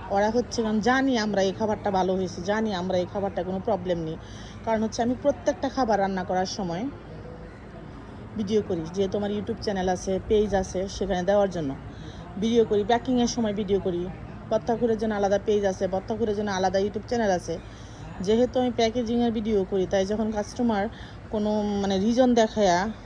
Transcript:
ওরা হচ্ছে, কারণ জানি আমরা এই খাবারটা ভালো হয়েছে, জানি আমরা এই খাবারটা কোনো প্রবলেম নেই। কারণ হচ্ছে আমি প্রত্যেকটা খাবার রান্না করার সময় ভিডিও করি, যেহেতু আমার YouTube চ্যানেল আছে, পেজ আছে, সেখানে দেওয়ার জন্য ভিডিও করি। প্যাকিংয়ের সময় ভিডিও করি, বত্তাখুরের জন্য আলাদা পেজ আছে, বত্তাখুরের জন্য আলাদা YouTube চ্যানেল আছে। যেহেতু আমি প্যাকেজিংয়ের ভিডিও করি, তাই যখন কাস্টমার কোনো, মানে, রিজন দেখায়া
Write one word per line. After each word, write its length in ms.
ওরা 200
হচ্ছে, 320
কারণ 180
জানি 380
আমরা 240
এই 100
খাবারটা 380
ভালো 240
হয়েছে, 280
জানি 320
আমরা 240
এই 140
খাবারটা 300
কোনো 220
প্রবলেম 340
নেই। 180
কারণ 180
হচ্ছে 200
আমি 200
প্রত্যেকটা 460
খাবার 320
রান্না 240
করার 220
সময় 420
ভিডিও 320
করি, 120
যেহেতু 240
আমার 120
YouTube 320
চ্যানেল 260
আছে, 400
পেজ 260
আছে, 340
সেখানে 340
দেওয়ার 280
জন্য 240
ভিডিও 240
করি। 200
প্যাকিংয়ের 420
সময় 280
ভিডিও 260
করি, 280
বত্তাখুরের 480
জন্য 160
আলাদা 320
পেজ 180
আছে, 240
বত্তাখুরের 480
জন্য 140
আলাদা 280
YouTube 300
চ্যানেল 220
আছে। 280
যেহেতু 400
আমি 100
প্যাকেজিংয়ের 640
ভিডিও 380
করি, 200
তাই 160
যখন 260
কাস্টমার 560
কোনো, 320
মানে, 360
রিজন 360
দেখায়া 540